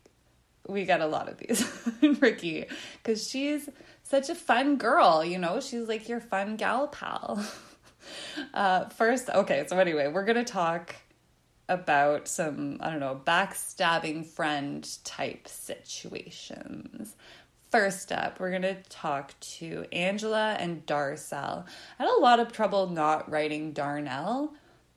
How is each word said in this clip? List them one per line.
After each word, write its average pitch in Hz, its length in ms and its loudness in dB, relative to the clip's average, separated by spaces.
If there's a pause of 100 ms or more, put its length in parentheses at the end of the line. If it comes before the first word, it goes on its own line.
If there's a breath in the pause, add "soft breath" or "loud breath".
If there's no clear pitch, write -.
(680)
we 196 180 -4
get 175 160 4
a 156 60 0
lot - 220 -2
of - 100 -10
these - 260 0 (280)
<laughs> - 100 -12
in 294 120 8
Ricki, 170 500 2 (400 loud breath)
'cause 220 240 -2
she's 285 400 -2 (380 loud breath)
such 269 220 0
a 339 60 -4
fun 277 420 2
girl, 214 480 6
you 175 140 -2
know? 180 220 0
She's, 233 280 -6
like, 220 220 -4
your 233 100 -4
fun 202 360 -2
gal 214 320 0
pal. - 600 -6
<laughs> - 60 -14 (960 loud breath)
Uh, 185 380 2
first, 240 400 2
okay, 180 360 2
so - 120 0
anyway, 156 300 4
we're 190 180 -2
gonna 233 180 2
talk 175 500 -2 (760)
about 147 580 4
some, 147 520 -4
I 160 100 -4
don't 160 100 -4
know, 135 260 -4
backstabbing 165 1000 0
friend 147 600 -4 (180)
type - 440 -8
situations. - 1700 -14 (540 loud breath)
First 196 420 2
up, - 260 -4
we're 185 120 -4
gonna 185 260 -2 (140)
talk 143 500 -6
to 165 500 -10
Angela 214 680 0
and 170 260 -6
Darcel. 147 800 -4 (340 loud breath)
I 247 40 -4
had 392 120 4
a 466 60 6
lot 247 200 10
of 233 120 -2
trouble 196 360 2
not 156 420 2
writing 151 420 -2
Darnell, 147 840 -4 (420 loud breath)